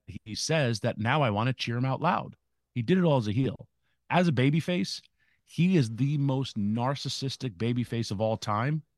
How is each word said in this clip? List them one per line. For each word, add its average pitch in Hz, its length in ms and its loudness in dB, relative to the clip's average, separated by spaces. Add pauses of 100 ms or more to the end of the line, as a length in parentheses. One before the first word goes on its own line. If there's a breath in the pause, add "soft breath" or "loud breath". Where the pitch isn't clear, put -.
he 104 260 -14
says 131 460 0
that 117 180 -2
now 120 240 2
I 127 80 4
wanna 110 240 2
cheer 117 240 -4
him 123 80 -2
out 131 160 -2
loud. - 340 -2 (380)
He 123 80 -2
did 175 160 4
it 185 60 4
all 147 140 4
as 110 100 0
a 107 40 0
heel. 131 360 -2 (420)
As 175 180 4
a 170 40 4
babyface, 156 720 0 (420)
he 180 340 2
is 113 180 2
the 143 220 0
most 135 400 -2
narcissistic 123 960 -4
babyface 117 580 -2
of 98 100 -4
all 110 180 0
time, 127 440 -2 (160)